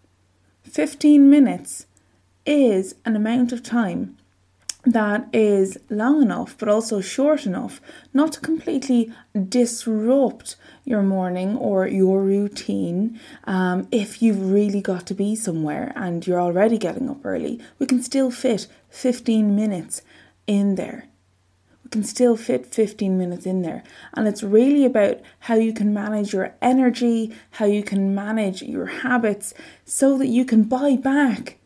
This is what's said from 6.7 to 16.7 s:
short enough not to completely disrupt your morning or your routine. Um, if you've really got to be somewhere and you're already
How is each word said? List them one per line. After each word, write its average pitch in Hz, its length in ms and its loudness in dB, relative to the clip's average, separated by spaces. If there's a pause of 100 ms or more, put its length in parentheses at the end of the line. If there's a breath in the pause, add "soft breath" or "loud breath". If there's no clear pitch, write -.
short 285 460 0
enough - 340 -6 (320 loud breath)
not 302 200 2
to - 80 -12
completely 269 680 -2 (380 loud breath)
disrupt 240 1080 0 (280 loud breath)
your 233 160 -2
morning 190 560 -2
or 196 300 0
your 190 360 2
routine. 196 960 -2 (260 loud breath)
Um, 185 460 -2
if 202 300 -4
you've 196 300 0
really 202 320 2
got 180 240 -4
to 196 80 -8
be 202 220 -2
somewhere 160 600 -4
and 175 300 -6
you're 180 140 0
already 185 360 2